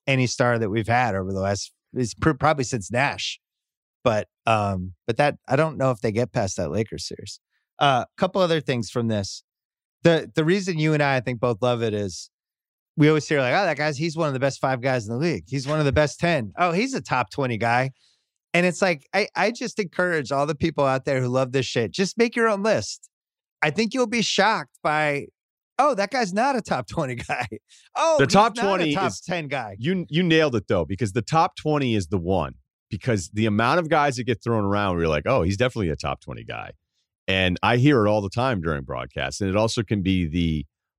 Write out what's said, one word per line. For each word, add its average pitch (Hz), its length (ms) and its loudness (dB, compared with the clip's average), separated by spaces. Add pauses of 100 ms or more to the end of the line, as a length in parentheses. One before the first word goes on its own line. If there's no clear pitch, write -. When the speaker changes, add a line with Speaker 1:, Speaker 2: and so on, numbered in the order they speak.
Speaker 1:
any 131 180 2
star 120 320 2
that 110 140 -2
we've 110 160 0
had 117 260 2
over 95 180 -4
the 95 80 -4
last, 98 320 -2 (220)
it's 123 220 -4
pr-, 156 180 2
probably 139 300 0
since 110 280 -6
Nash. - 480 -2 (640)
But, 107 240 0 (200)
um, 98 460 0 (120)
but 117 120 -4
that, 147 200 2 (100)
I 131 80 2
don't 151 220 2
know 131 140 2
if 120 100 -6
they 117 100 0
get 120 220 0
past 101 240 -2
that 82 140 -4
Lakers 98 360 -4
series. - 320 -14 (380)
Uh, 135 280 2
a - 140 -18
couple 190 220 0
other 165 180 2
things 123 300 -4
from 117 180 -2
this. 104 360 -4 (580)
The, 160 320 4
the 160 100 2
reason 180 360 0
you 156 140 2
and 147 100 2
I, 139 140 2
I - 20 0
think, 120 200 -4
both 123 220 0
love 123 220 0
it 110 100 0
is 101 380 -6 (680)
we 147 80 6
always 156 200 2
hear, 147 140 2
like, 127 140 2
"Oh, 196 100 2
that 156 120 0
guy's, 151 200 -2
he's 156 180 -4
one 160 120 0
of 139 60 -2
the 127 60 -4
best 131 200 0
five 131 220 0
guys 127 260 -2
in 113 60 -6
the 120 60 -4
league. 147 280 -2
He's 131 200 -6
one 151 120 0
of 151 60 2
the 139 60 2
best 151 280 2
ten. 143 380 0
Oh, 175 160 2
he's 254 200 -2
a 208 80 -4
top 127 300 -2
twenty 123 260 -2
guy." 120 340 2 (600)
And 175 120 4
it's 175 160 -2
like, 175 320 0
I, 196 220 0
I 202 160 2
just 233 280 -8
encourage 170 520 -2
all 139 140 0
the 156 100 -2
people 147 300 -2
out 131 200 0
there 135 160 0
who 127 60 0
love 127 240 0
this 131 140 0
shit, 113 260 -2
just - 260 -2
make 233 180 0
your 226 140 2
own 196 120 -2
list. 190 480 -2 (520)
I 151 100 2
think 208 220 0
you'll 247 140 0
be 226 140 -2
shocked 196 600 0
by, 151 440 0 (500)
"Oh, 277 180 2
that 196 160 -2
guy's 226 220 -2
not 262 240 2
a 214 40 -2
top 127 260 -4
twenty 131 280 -4
guy. 123 360 -6
<laughs> 110 60 -12 (380)
Oh, 311 240 2
Speaker 2:
The 139 60 6
Speaker 1:
he's - 80 2
Speaker 2:
top 214 220 4
Speaker 1:
not 226 100 -2
a - 20 0
Speaker 2:
twenty 180 260 0
Speaker 1:
top 185 180 0
Speaker 2:
is - 100 -12
Speaker 1:
ten 170 260 -6
guy." 120 320 -6
Speaker 2:
You, 170 300 -2
you 156 120 0
nailed 160 340 4
it, 101 120 -2
though, 90 180 2
because 95 280 -4
the 117 80 0
top 165 340 0
twenty 143 400 0
is 95 120 -2
the 98 100 -2
one, 85 380 -2 (340)
because 104 400 -2
the 107 160 0
amount 117 340 2
of 165 100 0
guys 147 280 2
that 123 80 -6
get 120 180 -2
thrown 113 220 0
around, 98 320 0
we're 82 100 2
like, 76 180 0
"Oh, 123 180 2
he's 98 140 0
definitely 117 320 0
a 71 60 -2
top 67 260 -6
twenty 57 220 -12
guy." 55 280 -12 (580)
And 92 340 2
I 113 140 4
hear 127 280 4
it 104 40 4
all 107 120 2
the 98 80 -6
time 120 300 -2
during 78 240 -4
broadcasts. 65 560 -8
And 98 100 -2
it 92 60 0
also 110 280 0
can 104 180 -2
be 90 260 2
the 80 380 -2 (340)